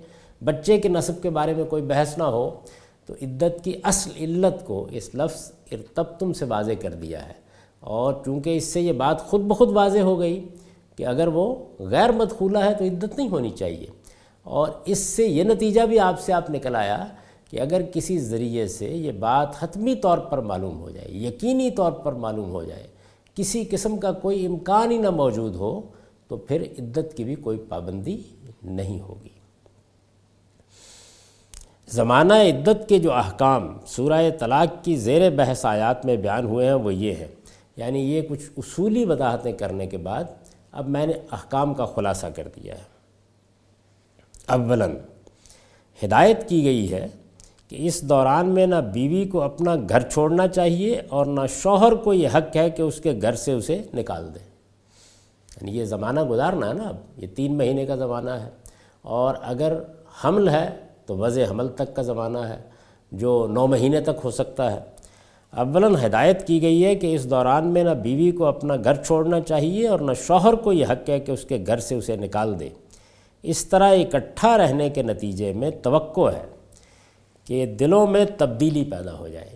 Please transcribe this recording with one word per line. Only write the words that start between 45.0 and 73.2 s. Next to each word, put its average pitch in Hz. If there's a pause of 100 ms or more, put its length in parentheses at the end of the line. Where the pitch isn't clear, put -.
ہدایت 165
کی 160
گئی 117
ہے - (640)
کہ -
اس 165
دوران 143
میں 185
نہ 180 (120)
بیوی 147
کو 180
اپنا 165 (140)
گھر 123
چھوڑنا 156
چاہیے 185
اور 139
نہ 143 (100)
شوہر 202
کو 220
یہ 170
حق 156
ہے 165
کہ 160
اس 147
کے 156 (100)
گھر 117
سے 135
اسے 131 (140)
نکال 85
دے۔ 90 (1200)
یعنی 101
یہ 117
زمانہ 107
گزارنا 135
ہے 117
نا، 208
اب 90 (200)
یہ 95
تین 139
مہینے 135
کا 135
زمانہ 120
ہے، 113 (540)
اور 123
اگر 143 (460)
حمل 190
ہے 160 (380)
تو 101
وضع 120
حمل 120
تک 131
کا 131
زمانہ 117
ہے 113 (560)
جو 117
نو 120
مہینے 135
تک 147
ہو 123
سکتا 123
ہے۔ 101 (720)
اولاً، 175 (120)
ہدایت 139
کی 165
گئی 165
ہے 202
کہ 170
اس 131
دوران 131
میں 175
نہ 170 (120)
بیوی 143
کو 170
اپنا 143
گھر 127
چھوڑنا 165
چاہیے 165
اور 185
نہ 139
شوہر 180
کو 220
یہ 151
حق -
ہے 143
کہ 139
اس 127
کے 117
گھر 117
سے 127
اسے 113
نکال 104
دے۔ 71 (760)